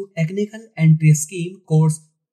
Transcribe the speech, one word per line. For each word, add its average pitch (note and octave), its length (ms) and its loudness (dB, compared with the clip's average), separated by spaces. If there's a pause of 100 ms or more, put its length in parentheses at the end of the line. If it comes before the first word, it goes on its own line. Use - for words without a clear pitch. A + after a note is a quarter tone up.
(160)
टेक्निकल G#3 520 -6 (100)
एंट्री D#3 360 4
स्कीम F3+ 400 -8 (120)
कोर्स D#3 340 0 (320)